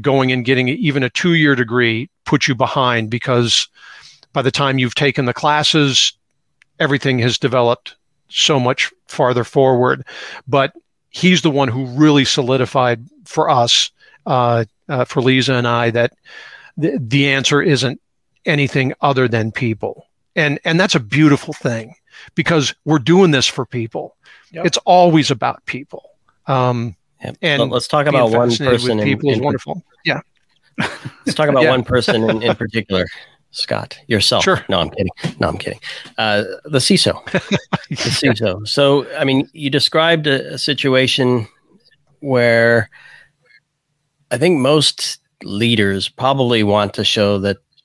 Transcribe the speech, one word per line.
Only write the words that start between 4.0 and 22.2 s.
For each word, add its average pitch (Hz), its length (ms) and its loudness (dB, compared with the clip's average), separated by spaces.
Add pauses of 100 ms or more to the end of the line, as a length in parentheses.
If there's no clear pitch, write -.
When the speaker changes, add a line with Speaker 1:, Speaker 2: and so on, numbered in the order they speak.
Speaker 1:
by 143 80 -2
the 127 80 0
time 135 300 0
you've 123 160 -2
taken 139 300 -2
the 120 80 -2
classes, 147 800 0 (680)
everything 139 400 0
has 120 180 0
developed 120 580 -2 (340)
so - 300 0
much 123 320 -2 (140)
farther 123 380 0
forward. 131 600 2 (440)
But 139 260 2 (380)
he's 175 320 2
the 160 80 2
one 135 160 0
who 127 180 -4
really 143 400 4
solidified 127 800 0 (200)
for 156 220 0
us, 123 440 2 (340)
uh, 120 400 0 (240)
uh, 127 160 -2
for - 160 -2
Lisa 131 320 2
and 120 140 0
I, 120 240 0
that 117 220 0 (600)
the, 165 240 -2
the 139 300 0
answer 135 320 0
isn't 135 400 0 (460)
anything 139 440 0 (100)
other 131 260 2
than 110 240 -2
people. - 560 -6 (280)
And, 147 300 -2
and 165 140 0
that's 196 160 0
a 151 40 2
beautiful 143 540 2
thing, 113 400 -8 (400)